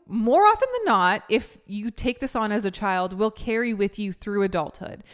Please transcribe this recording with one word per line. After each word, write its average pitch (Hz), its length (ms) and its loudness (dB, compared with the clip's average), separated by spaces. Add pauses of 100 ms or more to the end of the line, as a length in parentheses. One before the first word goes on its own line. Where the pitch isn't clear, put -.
more 240 400 4
often 440 260 4
than 480 120 -4
not, 196 440 2
if - 380 0
you 208 240 -8
take 247 300 -4
this 262 160 -4
on 214 160 0
as 208 120 0
a 190 60 -2
child, 185 420 -2
will 214 200 0
carry 226 420 -2
with 196 240 -2
you 196 140 -4
through 202 320 -2
adulthood. - 580 -4 (120)